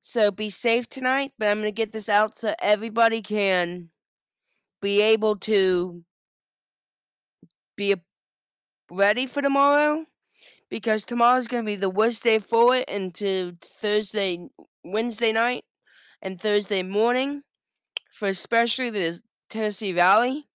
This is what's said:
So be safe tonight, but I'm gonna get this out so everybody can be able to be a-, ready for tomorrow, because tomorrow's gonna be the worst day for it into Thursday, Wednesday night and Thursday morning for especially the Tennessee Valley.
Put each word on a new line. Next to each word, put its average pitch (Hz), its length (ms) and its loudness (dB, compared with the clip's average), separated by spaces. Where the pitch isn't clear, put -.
So 214 300 0
be 214 180 -6
safe 233 400 -2
tonight, 262 480 -2
but 214 120 0
I'm 208 100 0
gonna 214 120 -2
get 220 200 -4
this 214 160 -8
out 214 300 2
so 214 240 -2
everybody 220 600 2
can 180 680 -2
be 202 200 2
able 214 340 4
to 185 680 0
be 202 160 0
a-, 190 100 0
ready 208 380 2
for 285 140 -4
tomorrow, 285 640 2
because 214 340 -2
tomorrow's 240 440 2
gonna 240 160 -4
be 208 120 -2
the 190 140 0
worst 220 340 0
day 220 160 2
for 233 340 4
it 254 140 -2
into 185 760 -4
Thursday, 202 880 -4
Wednesday 220 500 -2
night 233 320 0
and 190 180 -8
Thursday 202 440 0
morning 247 600 -2
for 202 160 -4
especially 233 600 0
the 175 300 -4
Tennessee 214 420 -4
Valley. 220 640 2